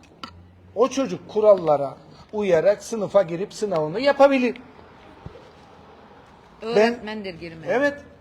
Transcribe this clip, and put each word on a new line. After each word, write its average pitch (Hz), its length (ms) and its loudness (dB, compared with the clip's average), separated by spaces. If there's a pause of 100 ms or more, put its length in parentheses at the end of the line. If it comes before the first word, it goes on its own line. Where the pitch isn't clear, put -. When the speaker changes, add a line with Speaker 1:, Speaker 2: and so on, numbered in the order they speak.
(760)
Speaker 1:
O 240 120 2
çocuk 254 420 -6
kurallara 165 680 2 (360)
uyarak 190 500 2
sınıfa 202 380 0
girip 175 320 -4
sınavını 170 460 -4
yapabilir. 277 580 2 (2000)
Ben 220 60 -12
Speaker 2:
Öğretmendir 214 640 -2
girmeyen. 165 400 -10
Speaker 1:
Evet. 285 280 -2 (200)